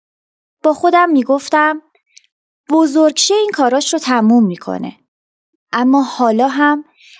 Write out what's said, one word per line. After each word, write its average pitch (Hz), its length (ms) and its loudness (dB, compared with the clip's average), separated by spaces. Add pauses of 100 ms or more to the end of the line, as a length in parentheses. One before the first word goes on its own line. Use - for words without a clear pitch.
(640)
با 311 100 2
خودم 349 360 2
میگفتم 302 720 0 (880)
بزرگشه 311 640 0
این 415 200 0
کاراش 277 400 -2
رو 320 60 -2
تموم 240 460 2
می‌کنه. 185 500 -8 (760)
اما 254 320 0
حالا 240 440 0
هم 294 380 0 (340)